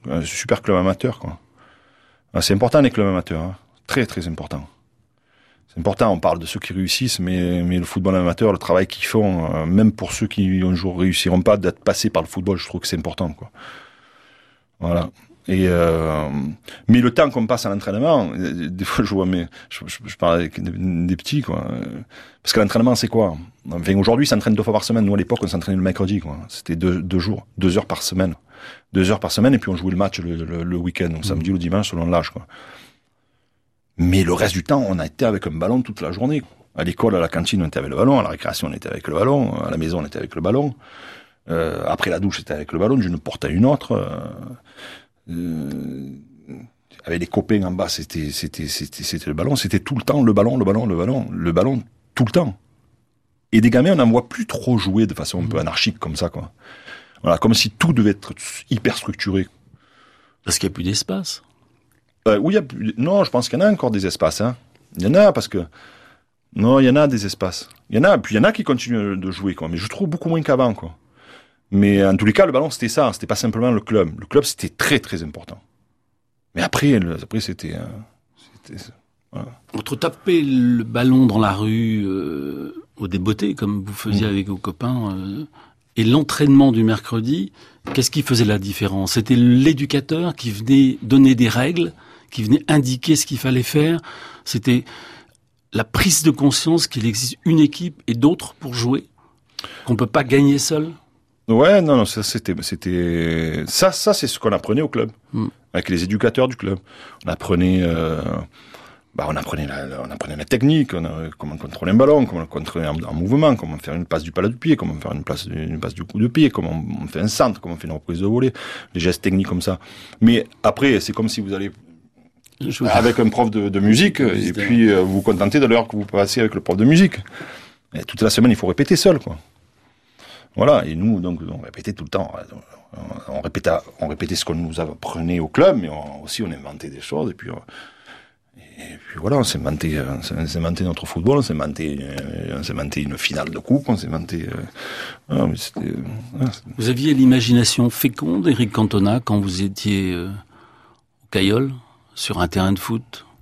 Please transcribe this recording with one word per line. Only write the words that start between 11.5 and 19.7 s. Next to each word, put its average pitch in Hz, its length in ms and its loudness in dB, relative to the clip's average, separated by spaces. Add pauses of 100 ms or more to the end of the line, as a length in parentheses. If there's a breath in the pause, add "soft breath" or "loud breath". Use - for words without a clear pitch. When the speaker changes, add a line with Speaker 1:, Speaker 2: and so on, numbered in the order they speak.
Speaker 1:
d'être 92 260 -4
passés - 260 0
par 80 140 0
le 82 40 -8
football, 92 300 -4
je - 80 -8
trouve - 160 -10
que - 60 -10
c'est 92 100 -4
important, 82 360 -6
quoi. - 180 -18 (1300 loud breath)
Voilà. 85 300 -2 (420 soft breath)
Et, 95 160 2
euh, 80 600 0 (580 loud breath)
mais 120 140 6
le 120 100 4
temps 151 200 4
qu'on 117 160 -2
passe 117 180 -2
à 110 40 -2
l'entraînement, 104 680 0
euh, 82 320 -6
des 92 160 -6
fois, - 180 -2
je 101 120 -2
vois 95 100 2
mes, 90 220 -2 (240 loud breath)